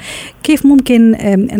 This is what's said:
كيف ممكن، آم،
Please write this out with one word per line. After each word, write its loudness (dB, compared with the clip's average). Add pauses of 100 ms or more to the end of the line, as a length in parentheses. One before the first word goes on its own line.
(420)
كيف 0
ممكن، 4
آم، -2 (120)